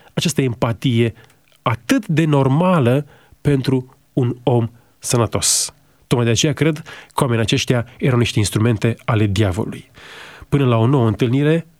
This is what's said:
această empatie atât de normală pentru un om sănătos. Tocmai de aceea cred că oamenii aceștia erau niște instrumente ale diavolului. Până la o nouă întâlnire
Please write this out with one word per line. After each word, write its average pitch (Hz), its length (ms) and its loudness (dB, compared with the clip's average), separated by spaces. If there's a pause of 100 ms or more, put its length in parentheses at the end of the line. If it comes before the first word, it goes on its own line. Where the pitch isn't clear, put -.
(140)
această - 280 -2
empatie 117 720 0 (480)
atât - 440 -2
de 165 180 0
normală 147 840 2 (340)
pentru 131 560 -2 (160)
un 123 300 -2
om 120 280 0 (280)
sănătos. - 760 -2 (320)
Tocmai 120 200 0
de 117 60 2
aceea 143 200 0
cred 151 260 0 (360)
că - 80 -4
oamenii 117 200 0
aceștia 120 440 0 (120)
erau 131 200 0
niște 117 200 0
instrumente 110 680 0
ale 107 220 0
diavolului. 101 640 -4 (580)
Până 139 160 0
la 120 120 2
o 113 100 2
nouă 131 200 2
întâlnire 139 600 0 (140)